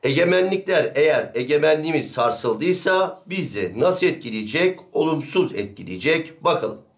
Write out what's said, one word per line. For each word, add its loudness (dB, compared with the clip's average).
Egemenlikler, 2
eğer 2
egemenliğimiz 0
sarsıldıysa 0
bizi -6
nasıl 2
etkileyecek? -2
Olumsuz 0
etkileyecek. -4
Bakalım. -2